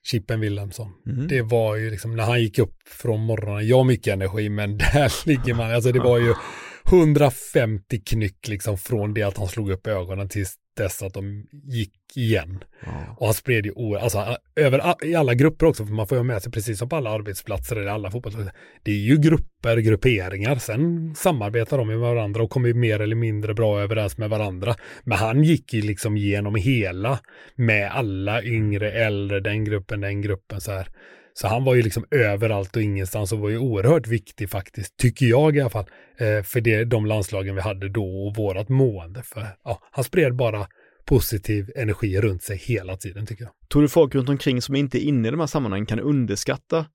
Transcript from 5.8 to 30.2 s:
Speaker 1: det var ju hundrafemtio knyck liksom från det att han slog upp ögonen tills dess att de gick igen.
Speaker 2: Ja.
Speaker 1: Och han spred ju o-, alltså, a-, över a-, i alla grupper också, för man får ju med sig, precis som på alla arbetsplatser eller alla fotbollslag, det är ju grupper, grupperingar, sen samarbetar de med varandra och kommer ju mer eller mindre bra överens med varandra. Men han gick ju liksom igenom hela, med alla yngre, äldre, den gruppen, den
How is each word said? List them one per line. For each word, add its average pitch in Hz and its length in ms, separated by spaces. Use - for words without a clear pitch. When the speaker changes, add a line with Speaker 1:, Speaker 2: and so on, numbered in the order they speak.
Speaker 1:
det 123 80
var 123 180
ju 117 160
hundrafemtio 143 1200
knyck 110 420
liksom 101 300
från 104 360
det 104 80
att 101 160
han 101 100
slog 101 220
upp 92 160
ögonen 95 420
tills 98 260
dess 98 260
att 95 120
de 101 320
gick 120 280
igen. 95 480
Speaker 2:
Ja. 80 320
Speaker 1:
Och - 80
han 107 80
spred 113 320
ju 104 60
o-, 107 240
alltså, 104 220
a-, 117 180
över 139 220
a-, 170 120
i 165 120
alla 143 200
grupper 151 320
också, 110 200
för 104 60
man 107 140
får 131 120
ju 120 60
med 117 180
sig, 120 100
precis 107 260
som 120 100
på 165 80
alla 123 140
arbetsplatser 107 680
eller 101 140
alla 104 200
fotbollslag, 107 380
det - 80
är 104 60
ju 110 200
grupper, 147 600
grupperingar, 107 800
sen 160 580
samarbetar 117 640
de 113 100
med 110 100
varandra 117 440
och 113 80
kommer 123 180
ju 117 60
mer 113 260
eller 107 160
mindre 107 380
bra 104 260
överens 104 380
med 107 120
varandra. 104 440
Men 110 140
han 113 260
gick 160 300
ju 110 80
liksom 104 340
igenom 101 380
hela, 104 640
med 107 340
alla 104 520
yngre, 107 500
äldre, 101 480
den 107 240
gruppen, 104 360
den 101 220